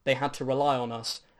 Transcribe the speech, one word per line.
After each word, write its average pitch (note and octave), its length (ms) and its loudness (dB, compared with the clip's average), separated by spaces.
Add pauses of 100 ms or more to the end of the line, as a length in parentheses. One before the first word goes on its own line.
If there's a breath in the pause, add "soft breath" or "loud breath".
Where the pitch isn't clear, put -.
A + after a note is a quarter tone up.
they C3+ 100 4
had C#3 220 0
to C3+ 100 -6
rely C3+ 320 2
on A#2+ 160 -2
us, A2+ 280 -8 (180 soft breath)